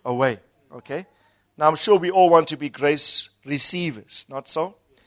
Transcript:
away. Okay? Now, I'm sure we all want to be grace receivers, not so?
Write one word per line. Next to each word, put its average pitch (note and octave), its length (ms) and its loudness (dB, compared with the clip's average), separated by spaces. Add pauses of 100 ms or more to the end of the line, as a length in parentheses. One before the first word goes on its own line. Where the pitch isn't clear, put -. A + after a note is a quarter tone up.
away. B2 360 -2 (320)
Okay? C#3+ 340 -12 (500)
Now, D3+ 120 4
I'm D#3+ 80 2
sure G3+ 220 4
we F3 120 -2
all F#3 180 6
want E3 200 4
to D#3 80 -8
be C#3+ 120 -8
grace - 640 -2 (140)
receivers, C#3+ 840 -6
not C3+ 200 -12
so? F3+ 280 -6 (300)